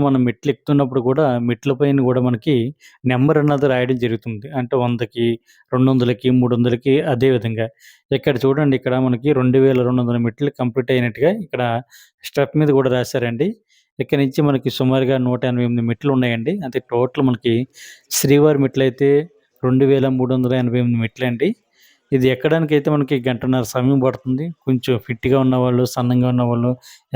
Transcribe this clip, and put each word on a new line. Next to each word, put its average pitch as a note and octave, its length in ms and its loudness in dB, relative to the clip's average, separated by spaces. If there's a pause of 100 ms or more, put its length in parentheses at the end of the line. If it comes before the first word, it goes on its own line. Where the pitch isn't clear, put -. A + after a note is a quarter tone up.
మనం C3+ 200 2
మెట్లు A#2+ 260 -4
ఎక్కుతున్నప్పుడు C3+ 540 0
కూడా C3+ 180 2 (220)
మెట్ల A#2+ 320 -2
పైన C#3 300 2
కూడా B2 180 0
మనకి B2 280 -2 (560)
నెంబర్ C#3 300 2
అన్నది D3 320 2
రాయడం B2+ 300 0
జరుగుతుంది. A2+ 440 -4 (120)
అంటే B2 240 -4
వందకి, A#2+ 440 -2 (460)
రెండు B2+ 200 4
వందలకి, B2 360 0 (120)
మూడు B2 160 2
వందలకి, A#2+ 380 0 (180)
అదే B2+ 240 2
విధంగా A2+ 300 -4 (520)
ఇక్కడ C#3 160 -2 (100)
చూడండి, C#3 360 2
ఇక్కడ B2+ 140 -4 (120)
మనకి B2 220 -2 (100)
రెండు B2+ 260 2
వేల C3 140 4 (100)
రెండు B2+ 140 0
వందల A#2+ 240 -2
మెట్లు C#3 240 -4 (100)
కంప్లీట్ B2 340 -4
అయినట్టుగా B2 360 0 (160)
ఇక్కడ B2 160 -6 (680)
స్టెప్ - 320 -2
మీద D3+ 180 2
కూడా C3 180 2
రాశారండి. A#2+ 520 -2 (540)
ఇక్కడ C#3+ 220 -2
నుంచి C3+ 240 -2
మనకి C3+ 280 -2
సుమారుగా C3 400 0 (100)
నూట B2 240 -2
ఎనభై B2 180 -2
ఎనిమిది A#2+ 220 -2
మెట్లు C#3 260 -4
ఉన్నాయండి. B2 380 -2 (120)
అంటే B2+ 120 -6 (140)
టోటల్ B2 380 0
మనకి A#2+ 240 -2 (640)
శ్రీవారి C#3+ 480 4
మెట్లు C3 200 -2
అయితే C3+ 240 0 (560)
రెండు C3 240 2
వేల C3+ 160 2 (140)
మూడు B2+ 160 0
వందల B2+ 260 0
ఎనభై B2 200 0
ఎనిమిది A#2+ 220 0
మెట్లు B2+ 260 -6
అండి. B2 200 -2 (680)
ఇది B2+ 100 2 (100)
ఎక్కడానికి D#3 400 0
అయితే C#3+ 180 0
మనకి C#3+ 220 0 (120)
గంటన్నర B2+ 460 -2
సమయం C3 320 2
పడుతుంది. C3 400 -4 (220)
కొంచెం B2+ 260 0 (140)
ఫిట్‌గా B2+ 360 -2
ఉన్నవాళ్ళు, B2+ 400 2 (120)
సన్నంగా B2 380 0
ఉన్నవాళ్ళు, A#2+ 380 0 (440)